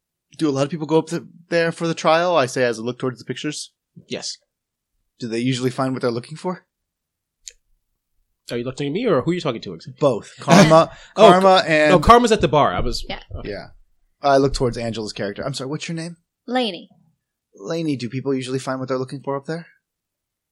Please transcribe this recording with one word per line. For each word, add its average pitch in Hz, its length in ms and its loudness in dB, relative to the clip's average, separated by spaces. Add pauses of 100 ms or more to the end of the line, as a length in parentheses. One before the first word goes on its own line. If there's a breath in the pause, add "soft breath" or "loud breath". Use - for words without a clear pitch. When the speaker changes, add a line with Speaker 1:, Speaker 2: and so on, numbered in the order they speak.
(380)
Speaker 1:
do 156 100 0
a 139 40 0
lot 135 100 0
of 147 80 -2
people 160 160 -8
go 156 120 2
up 156 100 -2
th-, 165 140 -8 (260)
there 165 240 0
for 165 160 -6
the 165 60 -2
trial? 170 420 2
I 135 100 2
say 127 160 -4
as 120 160 0
I 113 40 -12
look 123 180 -8
towards 127 180 -6
the - 60 -20
pictures. - 480 -10 (340)
Speaker 2:
Yes. - 320 -10 (800)
Speaker 1:
Do 123 80 -10
they 110 140 -4
usually 127 300 -2
find 131 220 -4
what 123 100 -8
they're 123 100 -2
looking 120 240 -10
for? 180 300 -10 (1800)
Speaker 2:
Are 120 80 -6
you 120 60 -8
looking 143 240 -8
at 143 40 -6
me, 226 140 -4
or 151 160 0
who 160 80 -4
are 175 40 0
you 175 60 -6
talking 123 220 -6
to 98 100 -12
exactly? 85 280 -18
Speaker 1:
Both. 123 380 -2
Karma, 160 520 6 (140 loud breath)
Speaker 2:
<laughs> - 120 -14
Oh, 208 140 10
Speaker 1:
Karma 185 320 6
Speaker 2:
Ka-, - 40 0
Speaker 1:
and 151 260 4
Speaker 2:
no, 180 60 6
Karma's 233 340 6
at 214 100 2
the 165 60 2
bar. 127 260 4
I 95 60 -2
was - 280 -4
Speaker 3:
Yeah. 190 120 -12 (160)
Speaker 2:
okay. - 140 -12
Speaker 1:
Yeah. 98 180 -12 (520)
I 139 160 4
look 139 180 2
towards 120 220 -2
Angela's 113 360 -8
character. - 320 -8
I'm 143 100 -6
sorry, 131 160 -10
what's 151 180 -10
your 170 80 -8
name? 165 200 -12 (300)
Speaker 3:
Lainey. 233 440 -6 (680)
Speaker 1:
Lainey, 151 400 -6
do 120 120 -8
people 131 260 -4
usually 131 240 -6
find 131 220 -8
what 127 80 -8
they're 131 100 -4
looking 131 240 -8
for 139 140 -6
up 139 100 -10
there? 165 200 -10 (840)